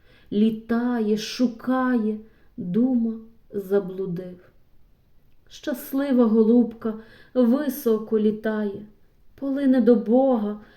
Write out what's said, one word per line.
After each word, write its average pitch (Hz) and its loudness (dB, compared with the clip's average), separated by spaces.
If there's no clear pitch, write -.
літає, 220 0
шукає, 247 -2
дума 226 0
заблудив. 185 -6
Щаслива 269 -2
голубка 220 2
високо 233 0
літає, 214 -2
полине 269 2
до 226 6
Бога 214 2